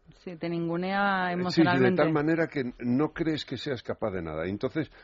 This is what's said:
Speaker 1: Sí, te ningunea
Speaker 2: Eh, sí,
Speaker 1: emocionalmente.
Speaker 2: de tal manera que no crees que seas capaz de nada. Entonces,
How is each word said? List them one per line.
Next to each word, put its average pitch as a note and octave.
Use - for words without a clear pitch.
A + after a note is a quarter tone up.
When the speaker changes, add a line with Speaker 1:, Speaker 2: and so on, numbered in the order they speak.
Speaker 1:
Sí, F3+
te E3+
ningunea F3+
Speaker 2:
Eh, F3
sí, F3+
Speaker 1:
emocionalmente. F3+
Speaker 2:
de D3+
tal D#3+
manera D#3
que C3
no B2+
crees D#3
que -
seas B2+
capaz A2
de F#2
nada. D#2+
Entonces, B2+